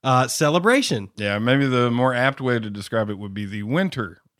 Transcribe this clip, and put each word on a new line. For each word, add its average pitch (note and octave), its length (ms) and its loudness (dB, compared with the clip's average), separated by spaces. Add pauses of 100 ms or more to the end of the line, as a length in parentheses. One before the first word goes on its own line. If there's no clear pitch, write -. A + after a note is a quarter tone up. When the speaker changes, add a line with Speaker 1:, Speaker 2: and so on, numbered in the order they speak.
Speaker 1:
uh, C3 240 4
celebration. E3 880 0
Speaker 2:
Yeah, G2+ 220 -2
maybe C3 300 2
the B2 240 2
more B2 240 2
apt C3 260 0
way B2 160 0
to A2 140 -4
describe G#2 400 -4
it G2 80 -8
would G2+ 160 -10
be G#2 100 -6
the G#2 160 -8
winter A#2+ 600 -4 (180)